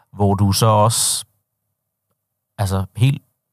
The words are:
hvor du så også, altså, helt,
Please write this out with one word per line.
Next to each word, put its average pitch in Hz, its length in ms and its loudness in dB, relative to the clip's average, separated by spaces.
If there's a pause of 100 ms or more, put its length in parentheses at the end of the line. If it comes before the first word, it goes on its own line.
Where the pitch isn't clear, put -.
(160)
hvor 101 180 2
du 98 180 2
så 113 140 0
også, 107 580 0 (1300)
altså, 95 260 -4 (120)
helt, 139 260 0 (300)